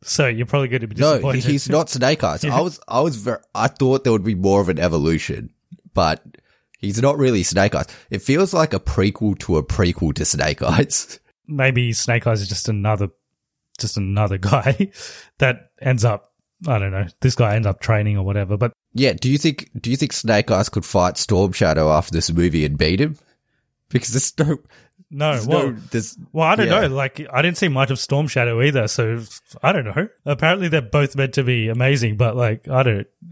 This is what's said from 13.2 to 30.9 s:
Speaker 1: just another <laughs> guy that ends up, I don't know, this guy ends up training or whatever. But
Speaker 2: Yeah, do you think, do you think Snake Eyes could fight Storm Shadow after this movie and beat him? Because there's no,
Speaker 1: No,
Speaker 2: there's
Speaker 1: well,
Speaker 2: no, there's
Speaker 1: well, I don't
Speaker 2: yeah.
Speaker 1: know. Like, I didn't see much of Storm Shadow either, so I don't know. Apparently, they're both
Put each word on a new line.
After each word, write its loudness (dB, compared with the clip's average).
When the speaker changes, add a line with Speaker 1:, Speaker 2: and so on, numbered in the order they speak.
Speaker 1:
just -6
another 0
<laughs> 0
guy 0
that -2
ends 0
up, -2
I 0
don't -4
know, -2
this 2
guy 2
ends 0
up -2
training 0
or -2
whatever. -2
But -2
Speaker 2:
Yeah, 2
do -2
you 2
think, -2
do -4
you 0
think -2
Snake 2
Eyes 2
could -4
fight 0
Storm 2
Shadow 2
after 2
this 0
movie 2
and -2
beat 2
him? -2
Because -2
there's -2
no, -2
Speaker 1:
No, -2
Speaker 2:
there's -4
Speaker 1:
well, 0
Speaker 2:
no, -10
there's -6
Speaker 1:
well, 0
I 4
don't 2
Speaker 2:
yeah. 2
Speaker 1:
know. -2
Like, -4
I 0
didn't 0
see 0
much 2
of -2
Storm 0
Shadow 0
either, 2
so -2
I 2
don't -2
know. -4
Apparently, 0
they're 0
both 0